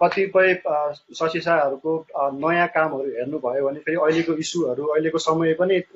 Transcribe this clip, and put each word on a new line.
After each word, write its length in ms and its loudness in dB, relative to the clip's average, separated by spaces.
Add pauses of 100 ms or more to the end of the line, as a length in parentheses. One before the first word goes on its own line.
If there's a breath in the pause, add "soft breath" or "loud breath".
कतिपय, 640 4
अ, 260 0
शशि 480 -6
शाहहरूको, 580 0
अ, 360 -4
नयाँ 340 0
कामहरू 420 -2
हेर्नुभयो 580 -2
भने 120 -6
फेरि 160 -2
अहिलेको 360 2
इस्युहरू, 520 -4
अहिलेको 340 0
समय 360 2
पनि 280 0 (140)